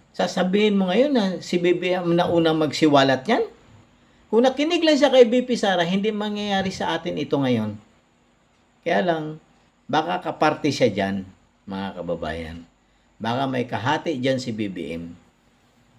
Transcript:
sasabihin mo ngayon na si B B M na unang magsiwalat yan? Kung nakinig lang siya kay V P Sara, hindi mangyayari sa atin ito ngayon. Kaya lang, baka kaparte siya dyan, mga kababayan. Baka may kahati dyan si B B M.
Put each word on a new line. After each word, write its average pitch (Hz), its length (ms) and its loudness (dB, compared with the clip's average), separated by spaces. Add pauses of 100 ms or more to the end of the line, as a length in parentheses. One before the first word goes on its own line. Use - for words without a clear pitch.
(120)
sasabihin 190 640 0
mo 190 160 0
ngayon 262 240 2
na 208 100 2 (140)
si - 200 -2
B 175 160 2
B 180 200 -2
M 175 200 0
na 175 160 2
unang 160 280 2
magsiwalat 139 680 4
yan? 285 160 2 (880)
Kung 226 120 4
nakinig 302 400 0
lang 302 160 4
siya 277 120 4
kay 247 160 10
V 247 160 2
P 240 160 -2
Sara, 185 240 0
hindi 202 320 -2
mangyayari 208 560 -4
sa 170 240 -4
atin 170 240 -6
ito 147 160 -4
ngayon. 117 400 0 (1080)
Kaya 190 200 0
lang, 156 400 -4 (440)
baka 160 360 -2
kaparte 151 480 0
siya 131 160 2
dyan, 98 360 -4 (440)
mga 95 320 -10
kababayan. 82 640 -8 (560)
Baka 120 280 -4
may 127 200 -4
kahati 147 520 -4
dyan 131 200 0
si 120 120 -8
B 104 200 -4
B 82 240 -10
M. 85 200 -12 (840)